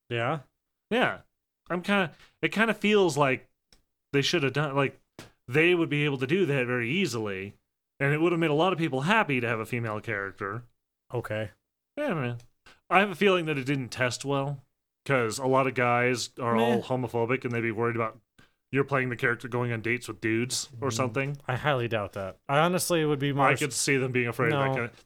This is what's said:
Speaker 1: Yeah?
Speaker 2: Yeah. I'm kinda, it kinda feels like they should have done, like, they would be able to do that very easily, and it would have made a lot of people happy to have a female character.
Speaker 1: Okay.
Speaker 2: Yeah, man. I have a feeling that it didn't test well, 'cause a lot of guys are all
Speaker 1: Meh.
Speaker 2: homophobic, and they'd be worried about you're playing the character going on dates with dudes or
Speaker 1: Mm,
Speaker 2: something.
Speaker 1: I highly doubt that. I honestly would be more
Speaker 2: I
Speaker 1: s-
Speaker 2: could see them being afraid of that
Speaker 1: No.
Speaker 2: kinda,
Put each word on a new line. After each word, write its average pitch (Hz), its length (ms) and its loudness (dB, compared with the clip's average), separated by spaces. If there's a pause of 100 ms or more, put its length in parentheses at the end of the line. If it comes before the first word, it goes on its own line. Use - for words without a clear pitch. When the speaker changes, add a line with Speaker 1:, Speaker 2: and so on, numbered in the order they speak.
Speaker 1:
Yeah? 120 300 -2 (500)
Speaker 2:
Yeah. 156 300 0 (500)
I'm 175 120 -2
kinda, 190 300 0 (300)
it 160 100 0
kinda 214 220 0
feels 196 440 4
like 131 300 2 (640)
they 139 100 4
should 165 220 2
have 165 100 0
done, 139 220 -2
like, 139 240 0 (480)
they 160 280 4
would 165 140 0
be 147 160 0
able 139 120 0
to 127 100 -2
do 180 180 2
that 135 220 0
very 120 220 -2
easily, 110 680 -4 (440)
and 143 140 2
it 151 80 0
would 170 100 4
have 170 80 2
made 165 100 2
a 147 40 2
lot 175 200 4
of 151 60 -2
people 135 220 0
happy 156 380 2
to 117 80 -2
have 113 120 -2
a 110 60 -6
female 113 340 -4
character. 101 640 -6 (500)
Speaker 1:
Okay. 110 380 -6 (460)
Speaker 2:
Yeah, 285 160 -4
man. 120 240 -4 (520)
I 175 100 6
have 208 120 2
a 170 40 -8
feeling 185 300 2
that 156 120 -2
it 127 80 -6
didn't 135 240 -2
test 123 360 -4
well, 139 360 -4 (440)
'cause 117 340 0
a 127 80 -2
lot 131 200 4
of 127 60 -2
guys 123 560 2 (100)
are 117 160 0
all 117 220 4
Speaker 1:
Meh. - 40 0
Speaker 2:
homophobic, 127 640 -2
and 127 100 -4
they'd 117 80 -2
be 113 100 0
worried 117 240 -2
about 113 240 -4 (520)
you're 135 120 2
playing 131 260 0
the 120 60 -4
character 120 320 -2
going 120 240 -2
on 113 100 -4
dates 120 260 -2
with - 120 -12
dudes 117 480 -2 (140)
or 139 80 0
Speaker 1:
Mm, 117 40 -2
Speaker 2:
something. 135 440 -2 (100)
Speaker 1:
I 127 100 -2
highly 131 300 0
doubt 104 260 -4
that. 95 240 -8 (120)
I 139 80 2
honestly 170 480 2
would 147 140 0
be 139 120 -2
more 135 160 2
Speaker 2:
I 147 60 6
Speaker 1:
s- 120 60 0
Speaker 2:
could 139 120 -2
see 139 260 0
them 127 140 0
being 123 160 0
afraid 117 240 0
of 147 80 2
that 135 100 2
Speaker 1:
No. 135 40 0
Speaker 2:
kinda, 120 180 -4 (140)